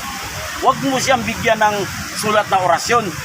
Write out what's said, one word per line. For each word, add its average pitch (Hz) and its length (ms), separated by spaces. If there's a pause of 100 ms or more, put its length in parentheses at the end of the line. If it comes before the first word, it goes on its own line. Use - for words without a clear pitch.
(640)
huwag 262 120 (120)
mo 262 80
siyang 247 240
bigyan 220 400
ng 208 160 (400)
sulat 208 320
na 190 160
orasyon 208 400 (200)